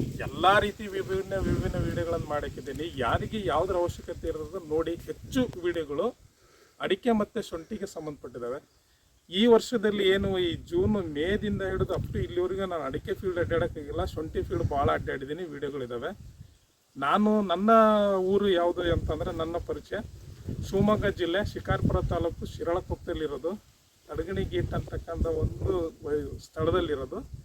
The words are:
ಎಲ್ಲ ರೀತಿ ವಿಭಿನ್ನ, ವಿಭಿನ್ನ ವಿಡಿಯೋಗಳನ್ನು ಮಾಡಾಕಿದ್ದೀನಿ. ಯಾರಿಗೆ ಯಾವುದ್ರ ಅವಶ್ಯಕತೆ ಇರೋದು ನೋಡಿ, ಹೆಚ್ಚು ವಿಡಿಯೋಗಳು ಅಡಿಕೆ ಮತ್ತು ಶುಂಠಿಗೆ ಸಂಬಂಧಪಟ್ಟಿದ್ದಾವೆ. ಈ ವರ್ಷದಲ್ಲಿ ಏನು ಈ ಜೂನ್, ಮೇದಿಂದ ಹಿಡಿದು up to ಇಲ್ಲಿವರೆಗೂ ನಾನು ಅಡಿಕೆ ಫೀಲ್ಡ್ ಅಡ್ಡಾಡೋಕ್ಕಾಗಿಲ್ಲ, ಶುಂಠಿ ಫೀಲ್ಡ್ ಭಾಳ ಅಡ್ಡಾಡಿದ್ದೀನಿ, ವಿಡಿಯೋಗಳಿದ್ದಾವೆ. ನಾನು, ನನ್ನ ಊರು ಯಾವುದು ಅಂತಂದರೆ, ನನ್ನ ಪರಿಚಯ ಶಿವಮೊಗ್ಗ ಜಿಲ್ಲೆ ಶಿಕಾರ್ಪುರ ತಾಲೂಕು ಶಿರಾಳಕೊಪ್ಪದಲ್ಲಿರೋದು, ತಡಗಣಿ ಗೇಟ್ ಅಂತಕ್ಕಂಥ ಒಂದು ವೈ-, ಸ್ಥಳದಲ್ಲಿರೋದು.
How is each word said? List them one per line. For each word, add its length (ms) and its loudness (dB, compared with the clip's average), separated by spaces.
ಎಲ್ಲ 380 4
ರೀತಿ 280 -2
ವಿಭಿನ್ನ, 460 -4
ವಿಭಿನ್ನ 520 0
ವಿಡಿಯೋಗಳನ್ನು 440 -2
ಮಾಡಾಕಿದ್ದೀನಿ. 680 -4
ಯಾರಿಗೆ 500 0
ಯಾವುದ್ರ 280 2
ಅವಶ್ಯಕತೆ 520 -2
ಇರೋದು 320 -6
ನೋಡಿ, 260 0
ಹೆಚ್ಚು 460 -4
ವಿಡಿಯೋಗಳು 440 -2
ಅಡಿಕೆ 300 0
ಮತ್ತು 300 0
ಶುಂಠಿಗೆ 440 -8
ಸಂಬಂಧಪಟ್ಟಿದ್ದಾವೆ. 960 -10
ಈ 160 4
ವರ್ಷದಲ್ಲಿ 640 6
ಏನು 300 4
ಈ 160 0
ಜೂನ್, 580 0
ಮೇದಿಂದ 480 0
ಹಿಡಿದು 320 0
up 200 -2
to 100 -2
ಇಲ್ಲಿವರೆಗೂ 420 -2
ನಾನು 180 -4
ಅಡಿಕೆ 300 -4
ಫೀಲ್ಡ್ 260 -4
ಅಡ್ಡಾಡೋಕ್ಕಾಗಿಲ್ಲ, 680 -2
ಶುಂಠಿ 360 -4
ಫೀಲ್ಡ್ 220 -2
ಭಾಳ 280 2
ಅಡ್ಡಾಡಿದ್ದೀನಿ, 520 -4
ವಿಡಿಯೋಗಳಿದ್ದಾವೆ. 680 -6
ನಾನು, 440 4
ನನ್ನ 280 2
ಊರು 340 4
ಯಾವುದು 320 4
ಅಂತಂದರೆ, 440 -2
ನನ್ನ 180 -2
ಪರಿಚಯ 320 -6
ಶಿವಮೊಗ್ಗ 360 4
ಜಿಲ್ಲೆ 480 0
ಶಿಕಾರ್ಪುರ 560 0
ತಾಲೂಕು 360 -2
ಶಿರಾಳಕೊಪ್ಪದಲ್ಲಿರೋದು, 1040 -4
ತಡಗಣಿ 380 -4
ಗೇಟ್ 280 -2
ಅಂತಕ್ಕಂಥ 540 -4
ಒಂದು 680 -2
ವೈ-, 360 -4
ಸ್ಥಳದಲ್ಲಿರೋದು. 800 -2